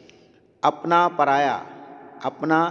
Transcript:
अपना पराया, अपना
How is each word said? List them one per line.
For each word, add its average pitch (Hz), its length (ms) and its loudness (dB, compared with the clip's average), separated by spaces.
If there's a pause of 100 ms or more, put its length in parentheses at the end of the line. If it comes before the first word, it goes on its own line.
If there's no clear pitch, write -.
(640)
अपना 170 460 2
पराया, 139 460 2 (680)
अपना 156 460 0